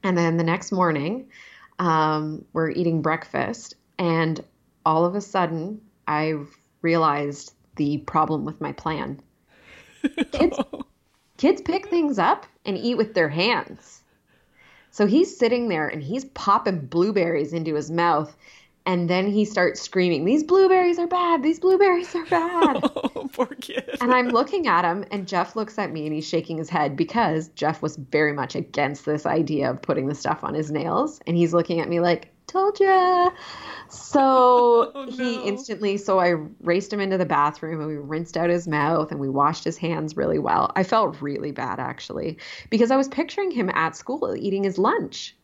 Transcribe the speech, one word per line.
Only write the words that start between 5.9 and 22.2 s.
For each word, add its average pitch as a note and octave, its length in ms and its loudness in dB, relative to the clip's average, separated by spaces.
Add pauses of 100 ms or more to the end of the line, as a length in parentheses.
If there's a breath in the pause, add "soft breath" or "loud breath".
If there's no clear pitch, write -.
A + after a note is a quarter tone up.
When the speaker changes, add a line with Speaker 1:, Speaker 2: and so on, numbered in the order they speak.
Speaker 1:
I D#3 260 0 (460)
realized D3 720 0 (240)
the D3 220 0
problem D#3 460 0
with D#3 160 -10
my D3 120 -6
plan. C#3 480 -6 (1120 loud breath)
Kids - 320 2
Speaker 2:
<laughs> - 720 -18
Speaker 1:
Kids D#4+ 240 2
pick F#4+ 260 -4
things D4+ 320 0
up A#3 260 2 (180)
and G3 140 -4
eat A#3+ 180 -2
with A3 180 -2
their E3 140 4
hands. F3+ 760 -4 (920 soft breath)
So G#3 140 2
he's D4 300 2
sitting A#3+ 320 2
there D#3 200 0
and D3+ 140 -8
he's A3+ 240 -6
popping G3 600 0
blueberries E3+ 680 0
into D#3+ 220 -4
his D3 160 -4
mouth. E3 460 2 (480 soft breath)
And F3 240 0
then F#3 200 2
he G#3 160 2
starts G3 360 0
screaming, F3 440 0
"These C#4 200 2
blueberries F4+ 540 4
are F4 80 -2
bad. E4+ 360 0
These D#4+ 180 2
blueberries F#4 540 4
are E4+ 120 -4